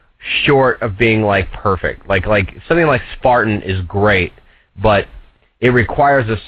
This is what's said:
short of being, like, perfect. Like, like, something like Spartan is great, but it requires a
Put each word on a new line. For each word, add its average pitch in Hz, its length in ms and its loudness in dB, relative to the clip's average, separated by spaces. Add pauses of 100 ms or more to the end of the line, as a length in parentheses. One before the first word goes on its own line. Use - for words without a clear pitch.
(440)
short 135 380 2
of 104 160 -6
being, 110 240 2
like, 98 300 0
perfect. - 560 -4
Like, 95 180 -2
like, 104 280 0 (140)
something 165 180 2
like 131 140 2 (180)
Spartan 110 440 0
is 92 200 -4
great, 98 500 0 (500)
but 101 240 2 (540)
it 123 120 2
requires 131 560 2
a 113 80 -2 (120)